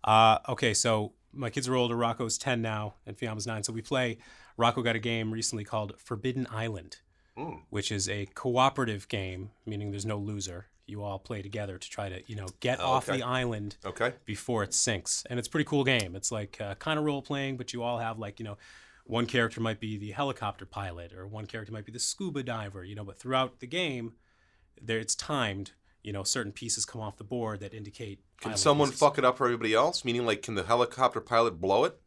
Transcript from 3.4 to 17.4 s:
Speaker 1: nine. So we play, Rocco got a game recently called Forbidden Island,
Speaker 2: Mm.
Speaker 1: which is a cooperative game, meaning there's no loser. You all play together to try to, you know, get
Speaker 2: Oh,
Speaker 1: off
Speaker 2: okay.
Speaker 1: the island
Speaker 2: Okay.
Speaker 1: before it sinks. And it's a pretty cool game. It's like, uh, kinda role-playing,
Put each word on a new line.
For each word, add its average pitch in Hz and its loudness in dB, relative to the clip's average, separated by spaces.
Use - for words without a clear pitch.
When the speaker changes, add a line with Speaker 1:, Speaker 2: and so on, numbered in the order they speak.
Speaker 1:
nine. 110 -4
So 117 -4
we 113 -4
play, 123 0
Rocco 120 4
got 113 4
a - -2
game 113 0
recently 113 -4
called 104 -4
Forbidden 123 -4
Island, 110 -6
Speaker 2:
Mm. 151 -10
Speaker 1:
which 101 -2
is 98 0
a 101 -4
cooperative 123 2
game, 95 -4
meaning 104 -4
there's 101 -6
no 107 -2
loser. 101 -8
You 104 -10
all 98 -6
play 104 -8
together 101 -8
to - -12
try 98 -6
to, 92 -10
you 110 -10
know, 98 -8
get 131 0
Speaker 2:
Oh, 90 0
Speaker 1:
off 131 2
Speaker 2:
okay. 110 2
Speaker 1:
the 120 -2
island 120 -2
Speaker 2:
Okay. 117 0
Speaker 1:
before 107 -2
it 95 -2
sinks. - 0
And 120 -2
it's 120 -4
a - -10
pretty 151 2
cool 143 2
game. 110 2
It's - -4
like, 107 -6
uh, 101 -6
kinda 156 -2
role-playing, 139 -2